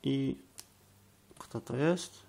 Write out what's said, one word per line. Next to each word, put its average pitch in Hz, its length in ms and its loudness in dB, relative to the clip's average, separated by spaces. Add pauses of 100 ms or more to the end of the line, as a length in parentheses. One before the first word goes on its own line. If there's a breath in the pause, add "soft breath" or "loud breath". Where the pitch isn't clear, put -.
I 135 340 2 (1000)
kto - 220 -6
to - 140 -6
jest? 160 360 2 (180)